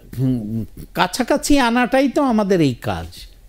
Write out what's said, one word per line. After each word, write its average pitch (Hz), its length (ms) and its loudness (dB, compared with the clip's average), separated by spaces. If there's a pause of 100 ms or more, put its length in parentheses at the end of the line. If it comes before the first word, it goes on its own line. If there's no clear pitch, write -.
(200)
হুম, 113 460 -2 (280)
কাছাকাছি 277 680 2
আনাটাই 247 500 2
তো 311 120 0
আমাদের 214 400 2
এই 135 120 2
কাজ। 85 540 -8 (220)